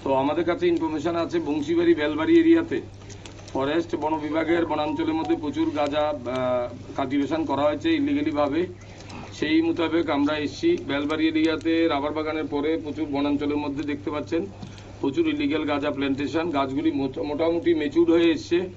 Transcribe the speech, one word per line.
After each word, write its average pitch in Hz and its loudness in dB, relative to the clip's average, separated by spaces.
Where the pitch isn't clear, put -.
তো 139 0
আমাদের 147 2
কাছে 175 0
ইনফরমেশন 160 0
আছে, 170 -2
বংশীবাড়ি, 160 2
বেলবাড়ি 156 4
এরিয়াতে 160 4
ফরেস্ট, 156 0
বন 156 -2
বিভাগের 156 0
বনাঞ্চলের 151 -2
মধ্যে 160 0
প্রচুর 147 -2
গাঁজা, 147 0
আহ, 123 -4
কাল্টিভেশন 143 0
করা 139 0
হয়েছে 151 2
ইলিগালি 147 2
ভাবে। 147 0
সেই 156 2
মোতাবেক 160 0
আমরা 147 2
এসছি। 170 0
বেলবাড়ি 147 0
এরিয়াতে 160 2
রাবার 147 0
বাগানের 156 -2
পরে 147 0
প্রচুর 147 -4
বনাঞ্চলের 143 0
মধ্যে 147 -4
দেখতে 147 -6
পাচ্ছেন 165 -2
প্রচুর 139 0
ইলিগ্যাল 147 0
গাঁজা 143 0
প্ল্যান্টেশন। 139 -2
গাছগুলি 143 0
মোট-, 135 -2
মোটামুটি 165 2
ম্যাচিউরড 156 2
হয়ে 170 6
এসছে। 175 0